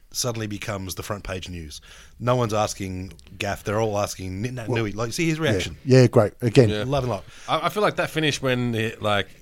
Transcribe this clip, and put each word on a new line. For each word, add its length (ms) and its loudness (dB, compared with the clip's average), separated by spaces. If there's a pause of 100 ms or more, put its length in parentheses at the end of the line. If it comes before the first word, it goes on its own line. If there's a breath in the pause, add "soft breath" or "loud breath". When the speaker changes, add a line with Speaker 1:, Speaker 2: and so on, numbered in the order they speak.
(120)
Speaker 1:
suddenly 360 -4
becomes 480 -6
the 80 -10
front 200 -6
page 240 -8
news. 320 -12 (400 loud breath)
No 160 2
one's 180 2
asking 600 -2 (240)
Gaff. 260 -4
They're 160 -2
all 180 0
asking 440 -4
Nit 120 -4
Nat 140 -8
Speaker 2:
Well, 160 0
Speaker 1:
Nui. 80 -2
Like, 220 -4
see 160 0
his 80 0
Speaker 2:
yeah. 60 -4
Speaker 1:
reaction. 420 -2
Speaker 2:
Yeah, 220 8
great. 340 4
Again. 260 6
Speaker 3:
Yeah. 180 -2
Speaker 1:
Love 180 -2
and 80 -4
love. 360 -10
Speaker 3:
I, 200 0
I 20 2
feel 140 0
like 120 2
that 140 -2
finished 320 0
when, 340 0
it, 260 -2
like, 280 0 (120)